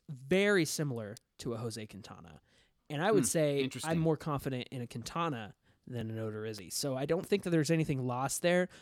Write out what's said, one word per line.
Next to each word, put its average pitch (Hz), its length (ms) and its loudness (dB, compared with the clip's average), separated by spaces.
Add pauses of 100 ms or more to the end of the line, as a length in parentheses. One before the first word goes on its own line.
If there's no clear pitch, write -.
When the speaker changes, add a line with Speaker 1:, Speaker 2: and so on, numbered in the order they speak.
Speaker 1:
very 175 560 4
similar 117 500 -4 (240)
to 120 140 -4
a 110 40 -2
Jose 110 300 -6
Quintana. 90 540 -18 (480)
And 147 120 -4
I 202 100 4
would 196 120 6
Speaker 2:
Hmm. 113 40 2
Speaker 1:
say 147 360 2
Speaker 2:
Interesting. 131 280 -4
Speaker 1:
I'm 165 80 2
more 160 180 4
confident 131 540 -4
in 131 100 -6
a 117 60 -6
Quintana 123 680 -4 (340)
than 117 240 -6
an 113 60 -6
Odorizzi. 107 560 -6
So 139 240 -2
I 135 80 -2
don't 165 200 0
think 202 180 0
that 175 80 -2
there's 160 200 4
anything 151 340 2
lost 127 360 -2
there. 175 260 4 (140)